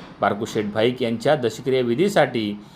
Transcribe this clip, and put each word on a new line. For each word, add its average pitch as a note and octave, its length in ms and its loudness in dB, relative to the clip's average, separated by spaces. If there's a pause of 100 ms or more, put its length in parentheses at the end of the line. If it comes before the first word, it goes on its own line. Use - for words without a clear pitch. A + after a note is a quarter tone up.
(220)
बारकुशेठ G#2+ 440 0
भाईक A2+ 360 0
यांच्या A#2 340 0
दशक्रिया B2+ 460 0
विधीसाठी B2 800 0 (160)